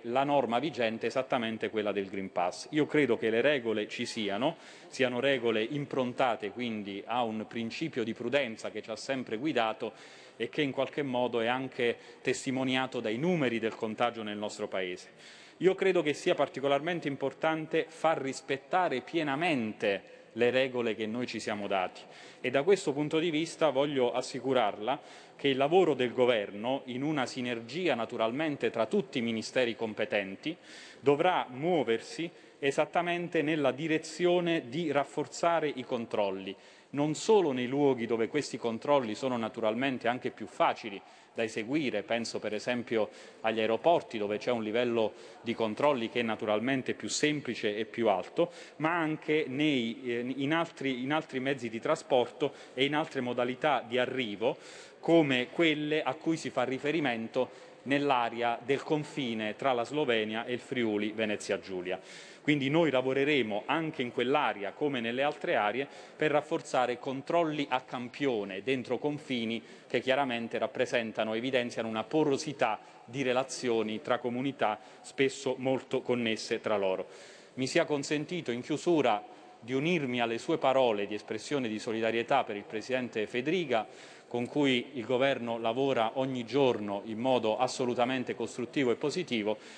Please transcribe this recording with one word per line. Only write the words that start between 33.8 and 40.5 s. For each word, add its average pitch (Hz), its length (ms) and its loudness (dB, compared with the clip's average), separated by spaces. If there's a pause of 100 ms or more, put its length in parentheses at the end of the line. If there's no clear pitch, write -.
di 147 240 -2
rafforzare 151 800 0
i 127 100 -8
controlli, 101 720 -2 (360)
non 147 240 0
solo 190 360 4
nei 127 160 0
luoghi 131 380 2
dove 113 220 2
questi 139 300 -2
controlli 117 580 0
sono 127 220 -2
naturalmente 113 720 0
anche 120 240 0
più 104 160 -10
facili 117 540 0 (320)